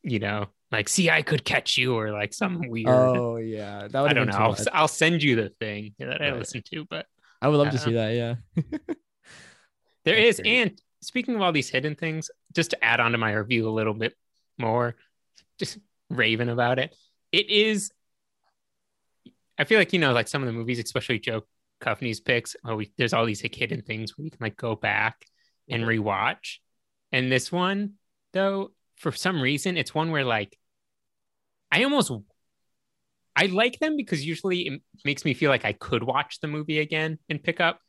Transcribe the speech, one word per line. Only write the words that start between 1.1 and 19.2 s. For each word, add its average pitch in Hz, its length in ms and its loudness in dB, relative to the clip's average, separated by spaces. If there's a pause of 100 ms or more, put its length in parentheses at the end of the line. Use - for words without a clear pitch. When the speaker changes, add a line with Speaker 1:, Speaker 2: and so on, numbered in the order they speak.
Speaker 1:
could 143 240 -2
catch - 320 0
you," 127 180 0
or, 110 160 -2
like, 104 220 -4
some 180 340 -4
weird, 113 220 -2
Speaker 2:
Oh, 123 480 4
yeah. 104 500 -8
That 131 120 -2
Speaker 1:
I - 40 2
Speaker 2:
would've 143 120 4
Speaker 1:
don't 117 120 2
Speaker 2:
been 101 60 -2
Speaker 1:
know. 101 40 0
Speaker 2:
too 107 60 2
Speaker 1:
I'll, 113 80 6
Speaker 2:
much. 107 220 -2
Speaker 1:
I'll 156 140 4
send 165 360 2
you 135 120 4
the 107 140 0 (100)
thing 107 400 -8
that 135 220 -6
I 143 80 -2
Speaker 2:
Right. 127 100 -4
Speaker 1:
listened 110 320 -10
to, 156 140 -10
but - 200 -10 (360)
Speaker 2:
I 123 80 2
would 151 80 6
love 143 120 6
to 139 80 0
Speaker 1:
uh, - 80 2
Speaker 2:
see 117 80 2
that, 113 180 0
yeah. 117 240 -2 (200)
<laughs> 165 80 0 (1400)
Speaker 1:
there 180 120 4
Speaker 2:
That's 220 120 8
Speaker 1:
is, 220 120 4
Speaker 2:
great. - 80 -2
Speaker 1:
and 226 340 2 (200)
speaking 247 340 -4
of 208 60 0
all 180 100 4
these 147 180 0
hidden 143 260 -2
things, 160 360 -6 (220)
just 165 180 0
to - 120 -2
add 117 160 4
on 117 120 4
to 120 80 2
my 110 140 2
review 110 340 0
a 110 40 -2
little 110 220 0
bit 110 220 -4 (420)
more, 120 380 -2 (640)
just - 180 -8 (320)
raving 117 400 0
about 120 300 2
it. 143 160 -4 (360)
It 196 180 2
is, 208 420 2 (1700)